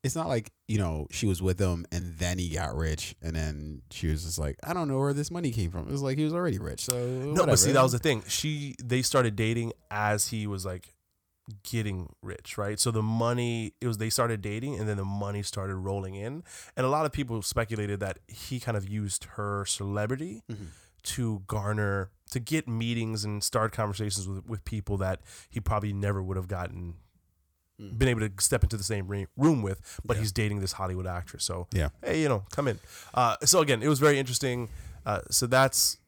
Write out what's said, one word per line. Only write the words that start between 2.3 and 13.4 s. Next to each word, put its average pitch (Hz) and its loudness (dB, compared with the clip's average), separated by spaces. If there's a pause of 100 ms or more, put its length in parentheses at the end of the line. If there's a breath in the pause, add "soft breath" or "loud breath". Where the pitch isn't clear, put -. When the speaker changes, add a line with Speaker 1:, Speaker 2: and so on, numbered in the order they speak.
Speaker 1:
he 87 0
got 78 -2
rich 78 -2
and 80 -4
then 76 -4
she - -4
was 78 2
just 82 -4
like, 73 -2
"I 156 -4
don't 175 0
know 135 0
where 143 2
this 147 -2
money 170 -2
came 98 0
from." 85 -6
It - -8
was 139 -2
like 135 0
he 151 2
was 151 0
already 165 0
rich, 78 -6
so 120 4
Speaker 2:
No, 127 -2
Speaker 1:
whatever. 185 6
Speaker 2:
but - 8
see, 113 6
that 131 10
was 127 6
the 120 2
thing. 120 2
She, 147 -2
they 127 2
started 120 4
dating 113 0 (180)
as 104 2
he 107 -4
was, 95 -4
like, 92 -10 (680)
getting 98 -4
rich, - -12
right? 104 -4
So 120 -2
the 110 0
money, 117 0